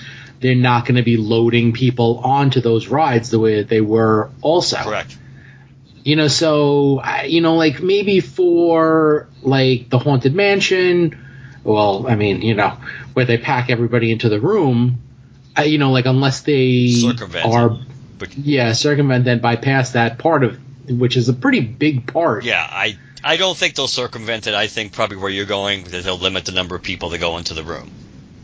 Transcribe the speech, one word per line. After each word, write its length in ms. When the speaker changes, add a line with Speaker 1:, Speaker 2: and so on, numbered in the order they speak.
Speaker 1:
they're 140
not 320
gonna 160
be 140
loading 560
people 500
onto 380
those 280
rides 420
the 80
way 180
that 120
they 120
were 500
also. 340
Speaker 2:
Correct. 400
Speaker 1:
You 120
know, 120
so, 760
I, 220
you 160
know, 140
like, 260
maybe 400
for, 1080
like, 460
the 100
Haunted 360
Mansion, 800
well, 440
I 80
mean, 260
you 120
know, 220
where 100
they 140
pack 320
everybody 400
into 180
the 120
room, 580
I, 80
you 140
know, 140
like, 140
unless 340
they 500
Speaker 2:
Circumvent 560
Speaker 1:
are, 260
Speaker 2:
it. 60
But 180
Speaker 1:
yeah, 360
circumvent, 520
then 140
bypass 540
that 260
part 260
of, 140
which 280
is 120
a 40
pretty 280
big 520
part. 320
Speaker 2:
Yeah, 240
I, 280
I 140
don't 200
think 200
they'll 120
circumvent 600
it. 60
I 120
think 260
probably 260
where 120
you're 160
going, 380
that 180
they'll 160
limit 280
the 60
number 220
of 80
people 280
that 80
go 200
into 160
the 80
room 280